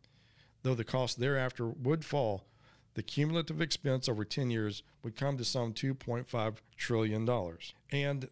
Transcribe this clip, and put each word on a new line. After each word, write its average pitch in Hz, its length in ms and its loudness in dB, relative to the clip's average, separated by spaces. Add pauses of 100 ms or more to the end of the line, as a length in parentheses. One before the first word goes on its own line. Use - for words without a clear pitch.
(640)
though 127 120 2
the 113 80 0
cost 120 380 0
thereafter 131 460 0
would 147 360 0
fall. 113 400 0 (500)
The 110 100 -4
cumulative 156 580 0
expense 135 480 0
over 107 160 0
ten 127 240 -2
years 107 320 0 (220)
would 117 120 -8
come 139 220 0
to 120 80 -4
some 117 260 0
two 135 220 -2
point 123 340 -4
five 110 360 -2 (120)
trillion 110 500 2
dollars. 95 500 -2 (160)
And 143 400 0